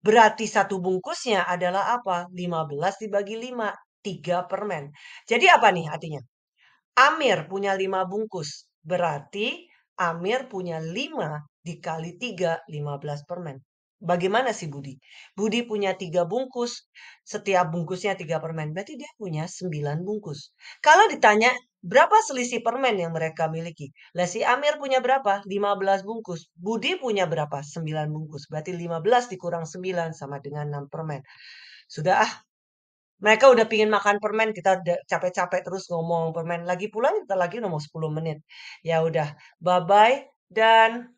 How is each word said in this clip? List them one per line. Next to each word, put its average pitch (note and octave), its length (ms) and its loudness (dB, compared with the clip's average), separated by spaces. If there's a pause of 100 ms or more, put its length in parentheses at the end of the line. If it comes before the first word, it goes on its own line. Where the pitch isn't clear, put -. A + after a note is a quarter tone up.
Berarti A3 400 6
satu G3 320 0
bungkusnya F#3 720 -2
adalah F3+ 480 0
apa? F3+ 360 -4
Lima F3 360 -4
belas E3+ 280 -4
dibagi G3+ 420 -4
lima, A#3+ 320 -6 (280)
tiga F3+ 480 -4
permen. F3+ 440 -6 (360)
Jadi B3 240 4
apa A#3+ 240 8
nih E3 160 -4
artinya? D3+ 300 -10 (760)
Amir B3+ 540 4
punya G3 240 -2
lima F#3+ 320 -2
bungkus, F#3+ 600 -8 (160)
berarti F3+ 840 -4 (320)
Amir F#3 480 -2
punya F3 320 -8
lima E3+ 640 -6 (160)
dikali E3 560 -10
tiga, F3+ 560 -4
lima D3 240 -8
belas C#3+ 320 -10
permen. E3 320 -12 (400)
Bagaimana F#3+ 560 0
si D#3+ 160 -10
Budi? C#3 240 -14 (400)
Budi A3 320 -2
punya G#3 320 -2
tiga F3 240 -2
bungkus, A#3+ 640 -6 (400)
setiap F#3+ 400 0
bungkusnya F3 480 -4
tiga E3 240 -6
permen, D#3+ 320 -8
berarti G#3 240 -10
dia D4 240 -16
punya D#3+ 240 -6
sembilan D3+ 640 -6
bungkus. G3 480 -10 (240)
Kalau F4+ 320 8
ditanya, A3+ 400 4 (320)
berapa D4+ 400 6
selisih B3 400 -4
permen A#3+ 320 0
yang E3+ 160 -2
mereka D#3+ 400 -2
miliki? D#3+ 400 -10 (240)
Lah, F3 80 0
si F3+ 160 -4
Amir C#4+ 400 2
punya C4 240 0
berapa? G#3+ 400 0
Lima G3+ 320 0
belas F#3+ 320 0
bungkus. G#3+ 480 -10
Budi A3+ 400 -4
punya G#3 320 -2
berapa? D3+ 320 -4
Sembilan D#3 480 -6
bungkus. D#3 400 -10
Berarti D#3 240 -10
lima E3+ 320 -6
belas B3 240 2
dikurang F3 400 -8
sembilan F3 480 -6
sama C#3 240 -12
dengan D3 320 -8
enam C#3+ 160 -8
permen. D#3 320 -10 (720)
Sudah F#3 320 2
ah, A#3 80 0 (880)
mereka A3 320 8
udah A3+ 160 6
pingin G#3+ 240 2
makan G#3 320 2
permen, G#3+ 320 0
kita F#3 240 2
udah F3 320 -2
capek-capek F3+ 480 -2
terus F#3 320 -8
ngomong E3 400 -2
permen. E3+ 320 -6
Lagi F3+ 240 -4
pula A3+ 240 0
kita C4 240 -2
lagi F3+ 240 -2
ngomong E3 240 -4
sepuluh D#3 320 -8
menit. D#3 240 -6 (400)
Ya D#3+ 240 0
udah, D#3 320 -2 (240)
bye-bye G3 640 6 (240)
dan A3+ 720 4